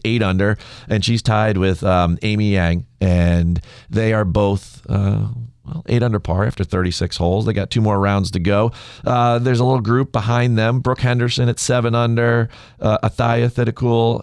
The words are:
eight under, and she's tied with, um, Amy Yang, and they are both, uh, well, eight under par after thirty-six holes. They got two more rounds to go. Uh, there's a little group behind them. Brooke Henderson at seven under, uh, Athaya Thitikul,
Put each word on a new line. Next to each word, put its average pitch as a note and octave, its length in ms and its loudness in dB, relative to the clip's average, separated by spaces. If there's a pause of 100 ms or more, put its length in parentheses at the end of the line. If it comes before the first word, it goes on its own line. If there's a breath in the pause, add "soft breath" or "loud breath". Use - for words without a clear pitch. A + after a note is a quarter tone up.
eight A2+ 180 0
under, G2+ 360 0 (300 loud breath)
and G#2 160 0
she's A#2 180 0
tied G#2+ 360 0
with, F#2 260 0
um, F2 380 2
Amy G#2+ 300 0
Yang, F2 340 0 (140)
and F2 600 2 (300 loud breath)
they A2 220 0
are G#2+ 120 2
both, G2+ 640 -2
uh, G2+ 400 0 (380)
well, E3 200 -10
eight A#2+ 160 0
under A2+ 180 0
par F2+ 240 -2
after A2+ 200 -4
thirty-six F2+ 520 -2
holes. F#2+ 300 0
They A2+ 80 0
got G2 160 -4
two A#2 100 0
more G#2 180 2
rounds G2 340 0
to F#2+ 60 -2
go. G2+ 340 2 (340 loud breath)
Uh, A#2+ 320 2
there's A#2+ 220 0
a B2 40 2
little C3 160 2
group A#2+ 320 0
behind A#2+ 460 0
them. A#2 220 0
Brooke B2+ 200 -2
Henderson A#2+ 480 0
at B2 100 -2
seven A#2+ 360 0
under, A#2 560 2 (300 loud breath)
uh, G#2+ 220 2
Athaya A#2 480 0
Thitikul, A#2 720 0